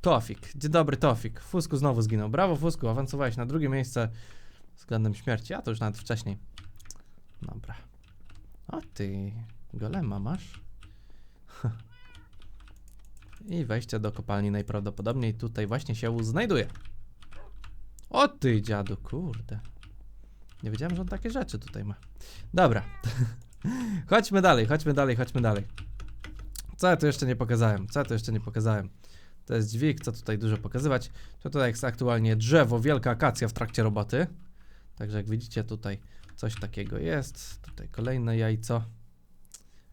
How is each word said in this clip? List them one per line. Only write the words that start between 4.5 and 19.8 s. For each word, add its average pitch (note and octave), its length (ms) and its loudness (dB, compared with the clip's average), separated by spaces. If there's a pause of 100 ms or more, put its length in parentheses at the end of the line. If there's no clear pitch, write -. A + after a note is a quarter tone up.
względem A2 380 2
śmierci, A2+ 400 -2
a - 80 -6
to - 80 -4
już A2+ 100 -2
nawet G#2+ 180 -2
wcześniej. G#2 400 -4 (1040)
Dobra. - 320 -10 (920)
O D#4+ 120 -8 (140)
ty, G2 380 -4 (420)
golema A#2 440 -4
masz. A#2+ 420 -6 (1000)
<laughs> A2+ 320 -6 (1500)
I E3+ 160 0
wejście A2 360 -2
do G#2+ 120 0
kopalni G2+ 380 0
najprawdopodobniej G#2 840 0
tutaj A2+ 320 -2
właśnie A#2+ 280 -2
się A#2 300 0
znajduje. D3+ 420 2 (1400)
O C#4+ 180 6
ty, A#2 340 4
dziadu, G2+ 340 -2
kurde. A2+ 640 -6 (1000)